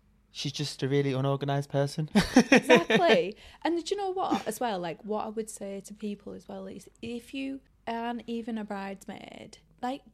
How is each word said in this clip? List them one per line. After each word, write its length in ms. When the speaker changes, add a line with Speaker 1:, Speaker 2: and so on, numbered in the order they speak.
Speaker 1:
she's 180
just 320
a 60
really 240
unorganised 580
person. 440
<laughs> 360
Speaker 2:
Exactly. 840
And 220
do 100
you 60
know 100
what, 380
as 100
well, 220
like, 240
what 200
I 40
would 220
say 320
to 120
people 380
as 160
well 180
is 220
if 320
you 260
aren't 400
even 320
a 60
bridesmaid, 920
like, 200